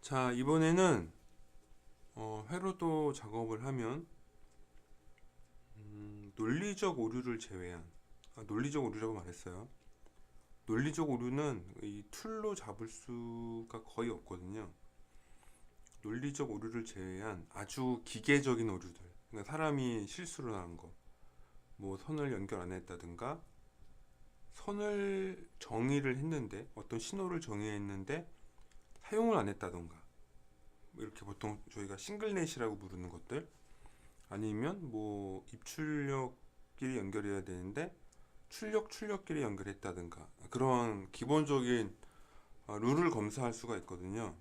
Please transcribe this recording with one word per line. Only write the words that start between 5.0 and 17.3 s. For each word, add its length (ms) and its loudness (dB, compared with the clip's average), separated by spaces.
음, 600 -12
논리적 640 4
오류를 380 2
제외한, 480 -8
아, 80 -14
논리적 420 2
오류라고 300 0
말했어요. 560 -8
논리적 460 4
오류는 720 0
이 260 -6
툴로 460 -2
잡을 340 -8
수가 960 -6
거의 260 -2
없거든요. 640 -8
논리적 480 -2
오류를 360 -4
제외한 680 -6